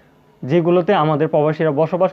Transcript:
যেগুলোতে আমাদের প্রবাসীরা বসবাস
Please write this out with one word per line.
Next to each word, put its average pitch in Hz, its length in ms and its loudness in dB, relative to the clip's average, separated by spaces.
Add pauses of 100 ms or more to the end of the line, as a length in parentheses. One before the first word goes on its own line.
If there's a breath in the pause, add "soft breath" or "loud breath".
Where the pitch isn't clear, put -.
(420 soft breath)
যেগুলোতে 175 520 0
আমাদের 156 340 0
প্রবাসীরা 156 520 0
বসবাস 175 320 0